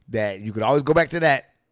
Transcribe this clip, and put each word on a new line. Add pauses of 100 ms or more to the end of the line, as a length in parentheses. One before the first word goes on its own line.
that
you
could
always
go
back
to
that, (180)